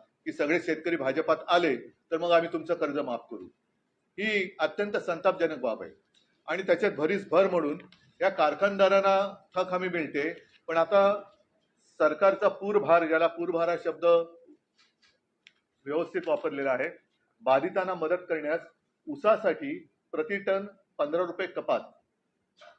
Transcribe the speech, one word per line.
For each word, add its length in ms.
की 60
सगळे 280
शेतकरी 360
भाजपात 420
आले 280
तर 60
मग 140
आम्ही 220
तुमचं 200
कर्ज 260
माफ 220
करू? 140
ही 420
अत्यंत 380
संतापजनक 600
बाब 260
आहे. 80
आणि 160
त्याच्यात 280
भरीस 360
भर 220
म्हणून 280
या 80
कारखानदारांना 840
थक 180
हमी 140
मिळते, 420
पण 100
आता 440
सरकारचा 480
पूरभार, 600
ज्याला 200
पूरभार 420
हा 140
शब्द 220
व्यवस्थित 420
वापरलेला 440
आहे, 180
बाधितांना 520
मदत 360
करण्यास 300
ऊसासाठी 720
प्रति 260
टन 280
पंधरा 280
रुपये 220
कपात, 340